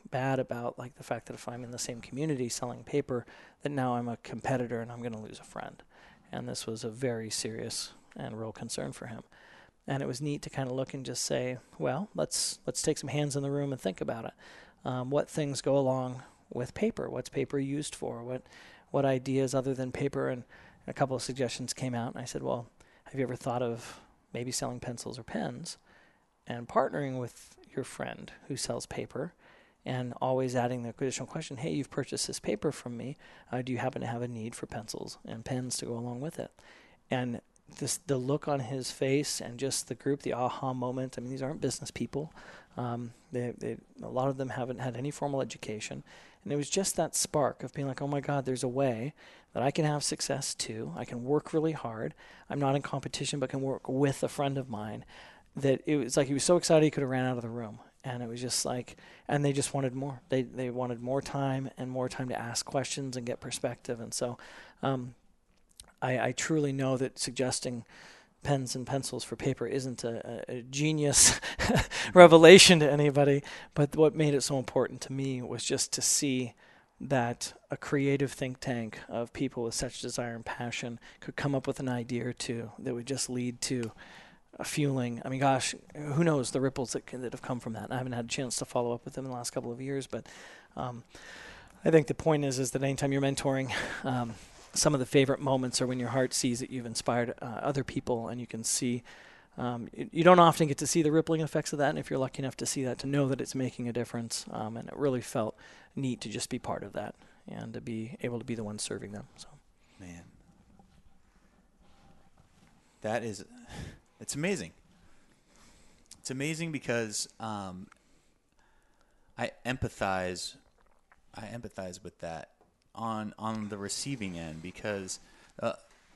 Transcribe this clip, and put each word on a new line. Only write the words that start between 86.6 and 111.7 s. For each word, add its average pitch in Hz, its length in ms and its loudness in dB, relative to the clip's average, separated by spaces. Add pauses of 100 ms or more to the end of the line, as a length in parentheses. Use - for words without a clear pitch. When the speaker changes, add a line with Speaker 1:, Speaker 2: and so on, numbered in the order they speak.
Speaker 1:
ripples 131 320 0
that, - 140 -4
that 127 260 -8
have - 100 -12
come 123 180 -4
from 113 140 -8
that? 107 180 -8
I 127 40 -2
haven't 131 160 -4
had 120 140 -4
a - 20 -12
chance 127 280 -4
to - 80 -4
follow 120 280 0
up 120 120 -6
with 139 100 -12
them 131 100 -6
in 135 60 -8
the 123 60 -6
last 120 140 -6
couple 123 220 -6
of 120 80 -10
years, 135 260 -4
but, - 200 -8 (500)
um, 123 280 -6 (800)
I - 60 6
think 160 160 10
the - 80 0
point 151 300 2
is, 131 140 0
is 131 140 -2
that 135 100 0
anytime 139 300 2
you're 139 100 2
mentoring, 135 500 0 (320)
um, 123 300 -2 (400)
some 151 200 4
of 135 60 2
the 127 60 0
favorite 135 340 6
moments 131 400 0
are 135 60 2
when 127 120 -2
your 123 100 -2
heart 127 240 2
sees 123 280 0
that 131 100 -6
you've 120 160 -8
inspired, 120 560 0
uh, - 20 -8
other 135 400 -2
people, 117 440 -4
and 120 120 -6
you 117 60 -8
can 113 180 -8
see, 123 380 -2 (560)
um, 120 380 -4
y-, - 160 -8
you 160 120 2
don't 180 140 12
often 165 300 8
get 139 100 0
to 151 80 -2
see 170 160 4
the 147 100 4
rippling 160 280 4
effects 156 320 -2
of 151 60 -4
that, 143 120 4
and 151 80 -2
if 139 100 -6
you're 147 100 0
lucky 131 240 -2
enough 131 140 -6
to 127 100 -6
see 139 180 -2
that, 123 140 -4
to - 80 -8
know 139 220 2
that 127 120 0
it's - 140 -6
making 127 340 -2
a 117 40 -4
difference, 117 580 -4
um, 113 260 -6
and - 120 -10
it - 80 -12
really 131 240 2
felt - 360 -2 (380)
neat 127 280 -2
to 120 60 -8
just 117 200 -6
be 127 100 -4
part - 240 -6
of 101 120 -12
that - 200 -6 (320)
and 113 280 -10
to 113 60 -8
be 117 420 -8
able 120 160 -4
to 113 60 -10
be 123 100 -6
the 113 100 -6
one 104 140 -8
serving 101 340 -8
them. 104 140 -12 (100)
So, - 120 -18 (520)
Speaker 2:
Man, 87 220 -14 (2750)